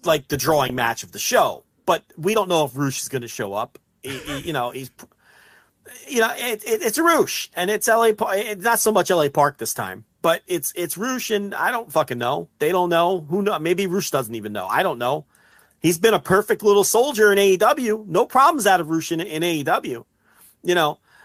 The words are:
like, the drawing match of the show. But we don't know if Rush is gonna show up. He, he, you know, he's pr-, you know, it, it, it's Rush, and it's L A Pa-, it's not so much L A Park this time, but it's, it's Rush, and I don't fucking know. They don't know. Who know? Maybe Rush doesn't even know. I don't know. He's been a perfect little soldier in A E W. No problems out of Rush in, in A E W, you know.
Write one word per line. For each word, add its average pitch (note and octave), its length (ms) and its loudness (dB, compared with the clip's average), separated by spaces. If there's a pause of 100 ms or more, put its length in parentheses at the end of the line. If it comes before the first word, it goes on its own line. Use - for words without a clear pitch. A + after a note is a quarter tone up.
like, D#3+ 240 0
the D3 80 -4
drawing C3 400 0
match A#2 280 -2
of F2+ 100 -20
the G3 60 -14
show. D#3 420 0 (240)
But E3 180 0 (140)
we F3 160 -2
don't G3+ 160 0
know D#3+ 160 2
if B2+ 100 -6
Rush C#3 280 -4
is - 60 -10
gonna A#2+ 180 -6
show G2+ 260 -8
up. A2 240 -6 (240)
He, C3 160 -12
he, C#3+ 220 -10
you E3 140 -10
know, B2 180 -4
he's C3 180 -14
pr-, - 160 -20 (1000)
you B3+ 140 -2
know, A3+ 140 0
it, A#3+ 280 -6
it, A3+ 180 -2
it's C4 180 -2
Rush, D#4+ 560 2
and F3+ 140 -2
it's G#3+ 180 -2
L A#3 160 4
A A3 100 4
Pa-, G#3+ 180 -2
it's G3+ 320 -4
not A#3 160 2
so A3 120 0
much F#3 200 2
L F3 100 4
A D3 80 2
Park C#3+ 280 2
this - 160 -8
time, F#2+ 320 -8 (160)
but E3+ 260 0
it's, E3+ 280 -4
it's E3+ 220 -6
Rush, B3 340 -6
and G3+ 240 -4
I F3+ 160 -2
don't A#3 200 -6
fucking D3+ 260 -2
know. C#3 300 -4 (120)
They D3+ 120 0
don't F3+ 180 2
know. E3+ 400 2
Who F#3 120 -2
know? G3 180 -2
Maybe F3+ 280 0
Rush F3+ 240 -4
doesn't A#2+ 240 -2
even G#2+ 180 -8
know. F#2 140 -8
I B2 160 0
don't D3+ 160 -2
know. C3 260 -2 (540)
He's E3 200 2
been A3 140 4
a F#3 60 2
perfect G3+ 440 0
little G3+ 200 6
soldier A3 480 4
in G3 60 4
A G3+ 140 6
E F#3 60 4
W. A3 500 2
No F#3 180 2
problems A#3 400 4
out F#3+ 160 6
of D#3 80 -6
Rush D#3+ 220 -2
in, E3 100 -4
in D#3 220 -6
A F3 120 0
E D3 80 -4
W, D#3 420 -4 (580)
you F3+ 120 2
know. D3+ 240 0 (260)